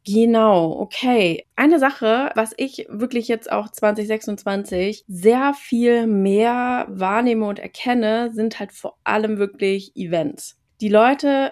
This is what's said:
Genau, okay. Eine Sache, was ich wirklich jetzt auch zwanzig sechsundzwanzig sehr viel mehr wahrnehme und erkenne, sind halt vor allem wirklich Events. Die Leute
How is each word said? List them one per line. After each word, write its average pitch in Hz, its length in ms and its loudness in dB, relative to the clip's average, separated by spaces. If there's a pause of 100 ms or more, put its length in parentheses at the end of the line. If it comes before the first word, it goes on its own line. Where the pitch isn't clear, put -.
Genau, 214 720 4
okay. 208 640 0 (140)
Eine 302 220 4
Sache, 262 560 0
was 226 200 -2
ich - 340 -8
wirklich 233 380 -4
jetzt 226 240 -4
auch 208 180 -4
zwanzig 208 380 -2
sechsundzwanzig 202 1000 -4
sehr 233 460 2
viel 240 540 0
mehr 226 840 0
wahrnehme 214 560 0
und 202 140 -6
erkenne, 233 760 -2
sind 220 260 -4
halt 196 120 -12
vor - 320 -14
allem 214 340 -2
wirklich 196 600 -4
Events. 165 600 -6 (220)
Die 214 100 -2
Leute 269 640 4